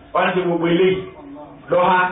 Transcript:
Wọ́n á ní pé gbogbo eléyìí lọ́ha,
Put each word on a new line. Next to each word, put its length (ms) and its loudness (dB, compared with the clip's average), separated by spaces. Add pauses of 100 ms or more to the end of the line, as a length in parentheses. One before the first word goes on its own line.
Wọ́n 140 -2
á 40 0
ní 60 -2
pé 100 -2
gbogbo 260 -2
eléyìí 340 2 (640)
lọ́ha, 340 2 (120)